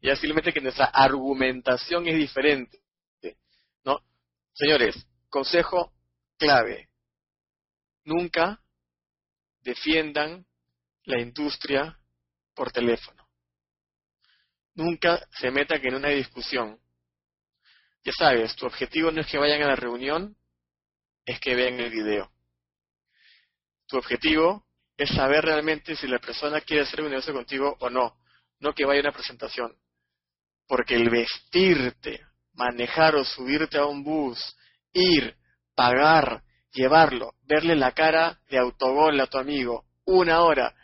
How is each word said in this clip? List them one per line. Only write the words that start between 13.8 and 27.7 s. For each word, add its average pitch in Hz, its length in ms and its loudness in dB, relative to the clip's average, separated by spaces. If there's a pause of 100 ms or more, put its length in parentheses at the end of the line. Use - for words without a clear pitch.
Nunca 170 520 0 (120)
se 127 120 -2
metan 143 340 0
en 127 100 -2
una 139 140 -4
discusión. 127 720 -4 (1200)
Ya 135 80 -6
sabes, 123 440 2
tu 131 100 -8
objetivo 160 440 -2
no 160 100 -4
es 151 60 -4
que 151 120 -4
vayan 147 240 2
a 143 60 2
la 135 80 2
reunión, 135 600 -6 (880)
es 120 160 -10
que 131 140 -2
vean 123 260 -2
el 120 100 -6
video. 107 400 -4 (1600)
Tu - 100 -6
objetivo 156 680 0 (300)
es 143 140 -4
saber 147 340 2
realmente 156 520 -2
si 147 100 -10
la 127 120 -2
persona 147 420 -6
quiere 151 220 0
hacer 147 200 -6
un 151 80 -6
negocio 135 240 -6
contigo 135 460 -4